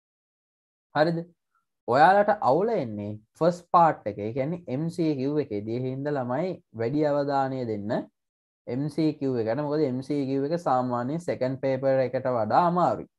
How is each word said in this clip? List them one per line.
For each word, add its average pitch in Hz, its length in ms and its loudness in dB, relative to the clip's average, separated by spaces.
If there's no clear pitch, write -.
හරිද? 160 220 2
ඔයාලට 185 520 6
අවුල 156 300 2
එන්නේ 107 500 -4
ෆස්ට් 175 380 0
පාර්ට් 165 380 4
එකේ, 104 200 -6
ඒ 113 60 -6
කියන්නේ 143 340 -4
එම් 131 220 -4
සී 165 260 -2
කියූ 139 220 -2
එකේදී. 110 400 -4
ඒ 127 80 -4
හින්දා 135 280 -4
ළමයි 135 380 -2
වැඩි 120 320 -2
අවධානය 139 600 0
දෙන්න 107 260 -4
එම් 123 220 -4
සී 156 240 0
කියූ 135 240 -2
එකට. 113 220 0
මොකද 151 240 0
එම් 127 180 -2
සී 143 240 -2
කියූ 135 220 -2
එක 160 120 -2
සාමාන්‍යයෙන් 127 600 0
සෙකන්ඩ් 131 400 -4
පේපර් 135 400 0
එකට 127 300 -2
වඩා 120 360 2
අමාරුයි. 165 540 2